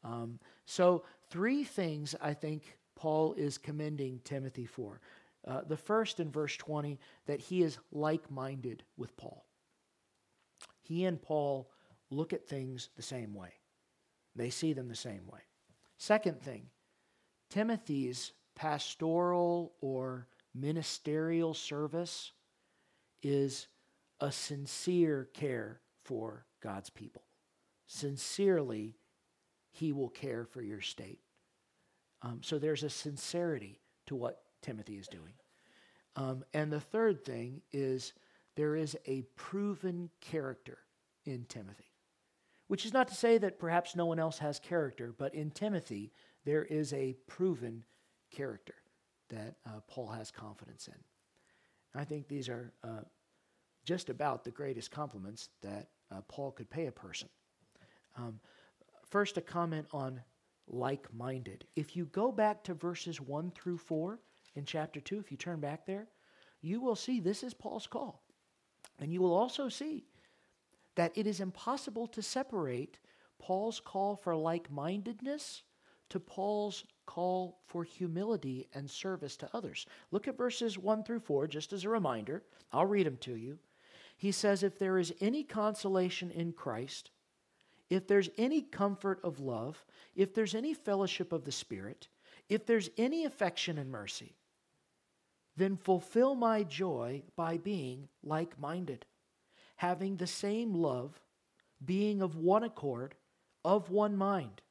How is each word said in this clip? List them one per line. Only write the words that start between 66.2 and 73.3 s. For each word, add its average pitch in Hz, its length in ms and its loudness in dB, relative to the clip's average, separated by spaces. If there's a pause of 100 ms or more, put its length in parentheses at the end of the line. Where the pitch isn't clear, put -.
you 185 200 -2
will 247 160 2
see 247 240 0
this 185 220 2
is 247 120 -6
Paul's - 320 -8
call. - 360 -6 (760)
And 147 140 -2
you 180 100 4
will 175 120 8
also 247 360 4
see 302 360 -6 (920)
that 170 200 2
it 214 100 2
is 196 140 0
impossible 226 680 -4
to 233 120 -8
separate 175 800 -2 (400)